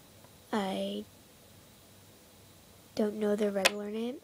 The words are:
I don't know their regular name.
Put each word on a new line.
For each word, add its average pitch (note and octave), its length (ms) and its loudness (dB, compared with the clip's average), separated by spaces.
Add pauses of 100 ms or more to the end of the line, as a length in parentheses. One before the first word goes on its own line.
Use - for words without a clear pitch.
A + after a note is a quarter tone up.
(520)
I G3 540 -2 (1900)
don't G#3+ 200 2
know G#3 200 2
their G#3 160 2
regular G3+ 400 2
name. A#3 340 -4